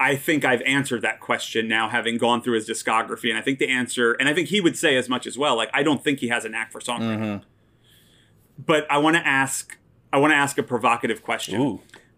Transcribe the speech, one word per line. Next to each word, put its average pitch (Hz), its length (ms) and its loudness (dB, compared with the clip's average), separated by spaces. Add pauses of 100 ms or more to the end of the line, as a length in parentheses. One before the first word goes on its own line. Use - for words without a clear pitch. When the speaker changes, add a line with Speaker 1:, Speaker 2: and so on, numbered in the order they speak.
Speaker 1:
I 135 160 2
think 147 280 0
I've 127 180 2
answered 135 400 0
that 110 180 -2
question 113 480 -4
now, 113 200 0
having 117 300 -2
gone 120 240 2
through 120 120 0
his 110 140 -2
discography, 117 600 -2
and 110 80 -2
I - 40 -6
think 135 180 -2
the 143 80 0
answer, 123 460 0
and 131 140 0
I 151 60 2
think 156 140 -2
he 202 120 0
would 165 160 2
say 147 200 2
as 123 120 0
much 127 180 -4
as 107 120 -10
well, 139 180 2
like, 113 180 0
I 143 100 2
don't 147 200 0
think 143 160 0
he 120 80 -2
has 117 160 -2
a 113 40 -8
knack 113 240 -8
for 110 80 -14
songwriting. 113 400 -4
Speaker 2:
Mm-hmm. 104 240 -6 (1200)
Speaker 1:
But 151 240 2
I 147 80 4
wanna 160 260 4
ask, 139 540 0 (340)
I 139 60 4
wanna 151 160 6
ask 143 240 2
a 135 60 2
provocative 117 580 0
question. 110 380 -4
Speaker 2:
Ooh. 127 200 -2 (380)